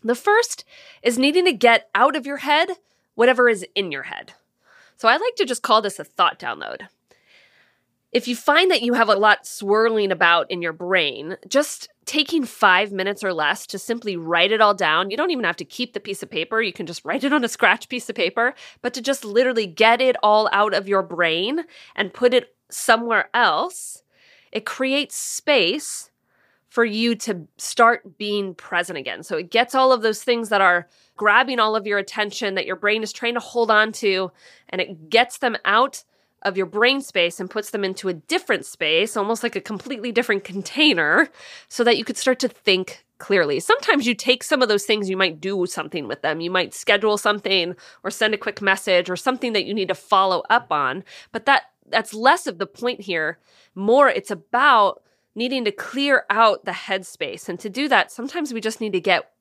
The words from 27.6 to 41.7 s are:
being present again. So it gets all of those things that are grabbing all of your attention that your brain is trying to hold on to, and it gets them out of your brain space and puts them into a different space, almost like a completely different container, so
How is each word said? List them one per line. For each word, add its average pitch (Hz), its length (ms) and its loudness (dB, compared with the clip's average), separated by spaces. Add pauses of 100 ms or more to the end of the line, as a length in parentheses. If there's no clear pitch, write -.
being 208 360 -4
present 175 440 -6
again. 120 240 -8
So 170 140 -6
it 170 140 -8
gets 240 240 0
all 262 180 4
of 233 100 0
those 220 220 -2
things 233 240 -2
that 202 120 2
are 180 280 4 (280)
grabbing 240 440 2
all 214 160 2
of 208 100 -4
your 202 120 0
attention 202 580 -4
that 185 100 -4
your 185 100 -4
brain 214 260 0
is 214 100 -8
trying 240 220 -4
to 240 60 -2
hold 233 300 -2
on 214 220 4
to, 190 400 -2 (360)
and 185 120 -6
it 160 280 -8
gets 233 300 2
them 233 260 -2
out 226 380 2 (400)
of 190 140 -2
your 190 100 -2
brain 240 340 0
space 175 400 -2
and 185 100 -8
puts 214 200 -8
them 208 140 -4
into 190 240 -6
a 180 60 -2
different 180 520 -4
space, 165 500 0
almost 220 260 -2
like 233 140 -4
a 190 40 -4
completely 226 520 -8
different 202 320 -2
container, 196 840 2 (400)
so - 160 -2